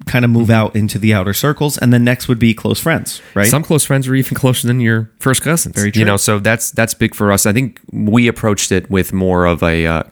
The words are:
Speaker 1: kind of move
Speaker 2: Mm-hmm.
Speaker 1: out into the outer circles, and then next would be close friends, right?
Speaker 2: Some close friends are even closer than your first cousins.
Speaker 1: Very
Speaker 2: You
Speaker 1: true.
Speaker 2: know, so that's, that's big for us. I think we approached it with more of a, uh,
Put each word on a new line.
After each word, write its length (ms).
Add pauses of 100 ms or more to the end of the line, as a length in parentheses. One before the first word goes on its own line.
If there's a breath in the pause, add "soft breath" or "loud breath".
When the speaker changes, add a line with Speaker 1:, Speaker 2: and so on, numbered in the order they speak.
Speaker 1:
kind 180
of 60
move 140
Speaker 2:
Mm-hmm. 80
Speaker 1:
out 220
into 220
the 160
outer 180
circles, 460
and 160
then 100
next 240
would 120
be 160
close 240
friends, 420 (140)
right? 100
Speaker 2:
Some 160
close 240
friends 220
are 80
even 200
closer 300
than 140
your 400
first 240
cousins. 320
Speaker 1:
Very 140
Speaker 2:
You 20
Speaker 1:
true. 140
Speaker 2:
know, 120
so 220
that's, 320
that's 240
big 180
for 180
us. 140
I 80
think 260 (120)
we 360
approached 440
it 180
with 240
more 320
of 160
a, 240
uh, 160 (100)